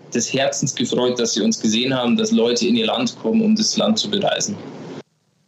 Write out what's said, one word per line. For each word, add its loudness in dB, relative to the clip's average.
des -2
Herzens 0
gefreut, 0
dass 0
sie -2
uns 0
gesehen 0
haben, 2
dass 0
Leute 2
in 2
ihr 2
Land -2
kommen, 2
um 4
das 0
Land 2
zu -4
bereisen. -2